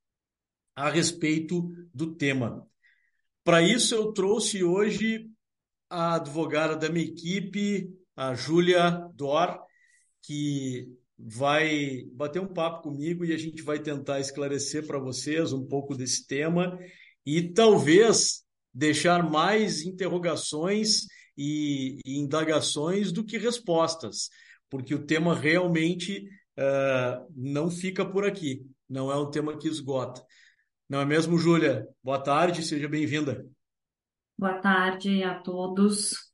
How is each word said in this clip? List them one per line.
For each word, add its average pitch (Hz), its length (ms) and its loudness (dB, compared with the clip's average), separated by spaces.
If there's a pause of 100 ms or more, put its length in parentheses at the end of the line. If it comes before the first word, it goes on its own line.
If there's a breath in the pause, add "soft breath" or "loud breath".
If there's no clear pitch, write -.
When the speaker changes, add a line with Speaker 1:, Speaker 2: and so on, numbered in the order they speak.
(760)
Speaker 1:
a 139 140 0
respeito 160 840 0 (220)
do 160 200 -6
tema. 131 540 -2 (720)
Pra 170 200 6
isso, 226 340 4
eu 214 160 0
trouxe 196 540 0
hoje 214 640 0 (600)
a 170 260 0
advogada 156 600 -2
da 156 140 -2
minha 165 160 0
equipe, 202 840 -4 (280)
a 131 180 -4
Júlia 175 800 4
Dor, 143 480 0 (600 soft breath)
que 139 640 -4 (360)
vai 143 920 -2
bater 147 280 -6
um 190 60 -6
papo 165 360 -4
comigo 160 420 -6
e 165 80 -2
a 160 40 -2
gente 156 240 -10
vai 151 160 -4
tentar 143 440 -4
esclarecer 143 680 -6
pra 147 100 -4
vocês 139 540 -2
um 131 160 -4
pouco 139 260 -4
desse 127 320 -4
tema 170 540 0 (460 loud breath)
e 156 160 2
talvez 196 1040 6 (280)
deixar 156 560 4
mais 170 520 2
interrogações 180 1300 -2 (300 loud breath)
e, 143 680 -2
e 135 140 -6
indagações 156 920 0
do 220 140 -4
que 233 120 -8
respostas, 165 920 -2 (400 soft breath)
porque 135 260 -6
o 147 100 -8
tema 160 300 2
realmente, 175 880 0 (300 loud breath)
eh, 135 680 0 (140)
não 143 340 -2
fica 185 360 -4
por 196 200 -2
aqui, 165 400 -6 (240)
não 135 220 -4
é 143 60 0
um 147 120 -2
tema 151 280 -4
que 156 100 -6
esgota. 131 560 -4 (640 soft breath)
Não 139 140 -2
é 143 40 0
mesmo, 160 320 2
Júlia? 156 480 4 (160)
Boa 135 200 -2
tarde, 160 420 2
seja 147 240 -4
bem-vinda. 147 580 -2 (920)
Speaker 2:
Boa 190 160 0
tarde 190 680 0
a 185 160 -2
todos. 190 760 0 (200)